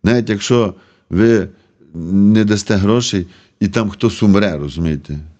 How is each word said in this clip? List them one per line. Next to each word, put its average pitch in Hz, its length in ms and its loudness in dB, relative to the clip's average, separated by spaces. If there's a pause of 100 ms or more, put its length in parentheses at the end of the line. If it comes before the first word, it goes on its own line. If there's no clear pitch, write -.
навіть 113 280 0
якщо 107 440 0 (360)
ви 107 380 2 (460)
не 98 500 2
дасте 104 320 0
грошей, 101 500 0 (340)
і 104 80 0
там 107 220 -4
хтось - 320 -4
умре, 101 360 2
розумієте. 73 600 -6 (220)